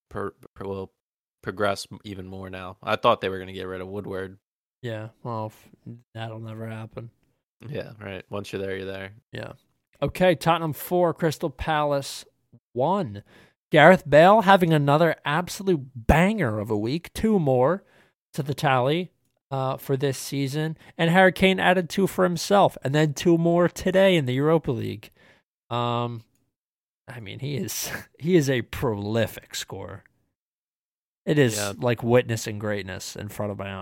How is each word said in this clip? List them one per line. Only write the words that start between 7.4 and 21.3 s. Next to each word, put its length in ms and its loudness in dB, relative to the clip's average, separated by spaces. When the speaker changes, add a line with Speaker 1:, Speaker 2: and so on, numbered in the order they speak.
Speaker 1:
Yeah, 340 -10
right. 300 -12
Once 220 -8
you're 100 -6
there, 140 -6
you're 100 -8
there. 260 -10
Speaker 2:
Yeah. 200 -12
Okay, 320 2
Tottenham 400 0
four, 400 0
Crystal 360 -2
Palace 720 -4
one. 500 -2
Gareth 380 8
Bale 340 8
having 320 6
another 500 4
absolute 720 -2
banger 640 2
of 120 -4
a 80 -2
week. 360 -4
Two 240 2
more 440 2
to 80 -6
the 120 -6
tally, 560 0
uh, 260 -4
for 200 -4
this 200 -2
season. 640 -6
And 140 2
Harry 220 6